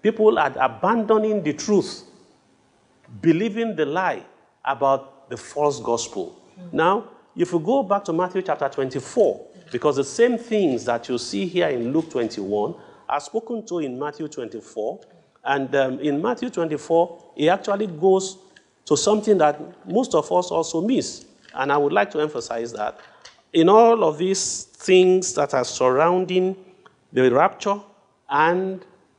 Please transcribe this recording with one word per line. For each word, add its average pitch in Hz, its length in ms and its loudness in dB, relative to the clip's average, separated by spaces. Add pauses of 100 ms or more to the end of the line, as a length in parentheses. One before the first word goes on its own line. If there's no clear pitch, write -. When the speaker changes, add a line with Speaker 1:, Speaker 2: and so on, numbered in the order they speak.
Speaker 1:
People 214 380 4
are 143 200 0
abandoning 214 840 0
the 151 100 -2
truth, - 520 -2 (1160)
believing 202 560 0
the 156 80 0
lie 147 400 -4 (400)
about 135 680 -2
the 123 60 -8
false 143 440 -2
gospel. 110 560 -4 (220)
Speaker 2:
Mm. 175 140 -16
Speaker 1:
Now, 180 320 2 (320)
if 175 160 -2
we 175 100 0
go 254 200 0
back 202 220 -2
to 170 80 -4
Matthew 180 300 -2
chapter 147 260 -2
twenty-four, 135 760 -2 (260)
because 135 240 0
the 135 80 0
same 233 340 2
things 170 460 0
that 117 240 -4
you 123 100 -2
see 196 280 -4
here 170 220 0
in 123 240 -4
Luke 160 180 -2
twenty-one 107 640 -4 (340)
are 143 120 -2
spoken 226 460 -8
to 175 140 -6
in 127 180 -6
Matthew 147 300 -8
twenty-four. 117 720 -10 (460)
And, 135 280 -2
um, 131 260 0
in 147 220 -2
Matthew 240 260 -2
twenty-four, 165 880 -2
he 151 140 2
actually 202 360 -2
goes 190 520 2 (480)
to 151 100 2
something 208 420 2
that 147 500 0
most 220 260 0
of 151 180 2
us 180 180 0
also 165 300 -2
miss. 208 460 -2 (280)
And 135 160 -2
I 143 60 4
would 143 160 2
like 202 200 2
to - 80 -2
emphasize 117 520 -6
that 107 260 -6 (540)
in 165 160 6
all 226 360 6
of 151 140 0
these 185 460 -4
things 185 680 4
that 143 200 0
are 127 100 0
surrounding 180 920 0 (560)
the 127 180 4
rapture 196 480 0 (500)
and 180 560 0 (340)